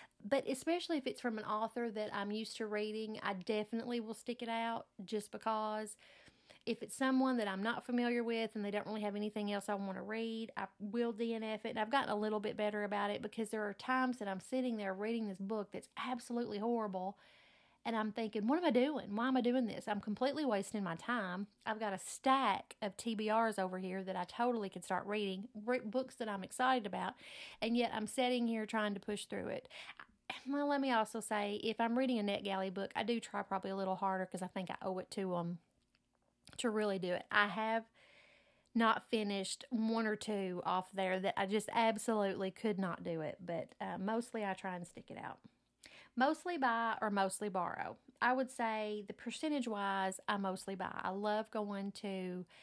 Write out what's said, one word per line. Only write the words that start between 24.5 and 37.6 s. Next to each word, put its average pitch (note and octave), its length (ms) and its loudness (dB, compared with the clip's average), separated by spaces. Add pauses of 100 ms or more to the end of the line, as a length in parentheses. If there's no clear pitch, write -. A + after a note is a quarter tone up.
could F3+ 140 -10
start - 240 0
reading, G3+ 400 -2 (180)
re-, B3 140 2
books B3+ 360 -2
that A3 140 -4
I'm G3 140 -2
excited B3+ 420 2
about, F#3 300 -2 (460)
and A#3 160 2
yet A#3+ 160 4
I'm G#3+ 120 -2
sitting B3 420 2
here A3 180 0
trying G#3 280 2
to G3+ 60 -4
push G#3 260 -4
through - 220 -4
it." - 220 -6 (800)
Well, C#4+ 200 0
let C#4+ 140 4
me C4+ 100 2
also A3 280 2
say, G#3 440 0
if A3 160 0
I'm A#3 180 4
reading B3+ 220 4
a G#3 40 2
NetGalley G3 500 0
book, G3 220 -4
I - 80 0
do A#3 160 2
try G#3 220 -6
probably G3 300 -2
a F#3+ 40 -2
little F#3+ 200 0
harder F#3+ 300 0
'cause F3+ 180 -6
I F3+ 40 -4
think F#3 220 -4
I - 120 -6
owe F#3 180 -2
it - 120 -8
to F#3+ 260 0
'em E3+ 220 -2 (1000)
to B3 120 2
really G#3 300 2
do F3+ 140 0
it. - 180 -2
I G#3 160 8
have A3 380 0 (920)